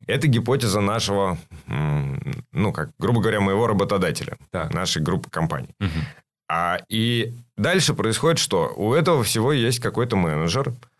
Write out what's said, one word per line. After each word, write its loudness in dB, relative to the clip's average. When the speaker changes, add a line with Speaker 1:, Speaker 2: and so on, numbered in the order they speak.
Speaker 1:
Это 0
гипотеза 2
нашего, 0
м, -2
ну, 0
как, -6
грубо 2
говоря, 2
моего 2
работодателя, 0
Speaker 2:
Так. -4
Speaker 1:
нашей -2
группы -2
компаний. -4
Speaker 2:
Мгм. -2
Speaker 1:
А, 0
и 0
дальше 2
происходит 2
что? 0
У 0
этого 4
всего 2
есть 2
какой-то -2
менеджер, 0